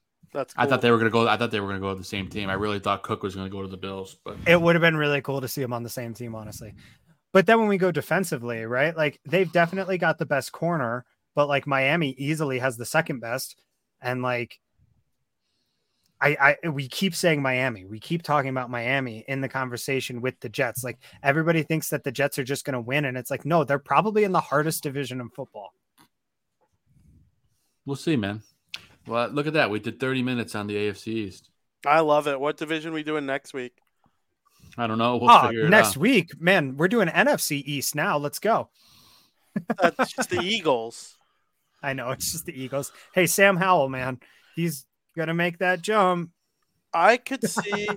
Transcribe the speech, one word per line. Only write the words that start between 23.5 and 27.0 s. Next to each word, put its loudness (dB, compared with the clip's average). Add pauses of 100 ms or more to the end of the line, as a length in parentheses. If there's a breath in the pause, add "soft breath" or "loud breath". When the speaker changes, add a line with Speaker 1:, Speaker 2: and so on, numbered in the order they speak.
Speaker 3:
they're 0
probably 2
in 0
the 2
hardest -2
division -6
in -10
football. -16 (2000)